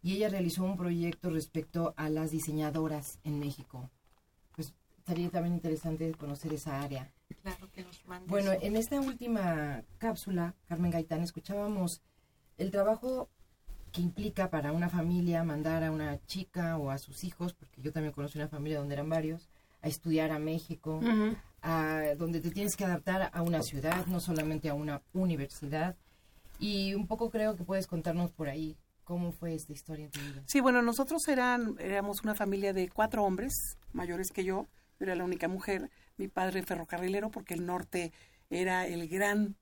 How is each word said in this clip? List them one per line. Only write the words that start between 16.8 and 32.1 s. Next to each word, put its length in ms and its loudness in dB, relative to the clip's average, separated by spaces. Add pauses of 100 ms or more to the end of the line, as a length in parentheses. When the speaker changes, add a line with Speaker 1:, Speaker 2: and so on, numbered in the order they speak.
Speaker 1:
a 60 -2
sus 260 -10
hijos, 300 -4
porque 280 -20
yo 100 -4
también 220 -2
conocí 240 -6
una 100 -2
familia 320 -2
donde 140 -2
eran 160 -2
varios, 400 0 (320)
a 60 -2
estudiar 440 2
a 80 0
México, 600 -4
Speaker 3:
Ujú. 360 4 (260)
Speaker 1:
a 400 2 (160)
donde 220 0
te 120 -2
tienes 240 0
que 100 -2
adaptar 480 0
a 80 -2
una 220 2
ciudad, 420 0
no 140 0
solamente 500 0
a 60 0
una 260 -4 (120)
universidad. 800 0 (640)
Y 340 0
un 140 -2
poco 220 -2
creo 260 2
que 80 -6
puedes 240 -2
contarnos 440 0
por 180 -4
ahí 280 -4 (280)
cómo 260 -2
fue 240 -4
esta 180 -8
historia 320 -10
en 60 -16
tu 80 -8
vida. 260 -8
Speaker 3:
Sí, 140 4
bueno, 220 8
nosotros 460 2
eran, 520 4
éramos 440 -2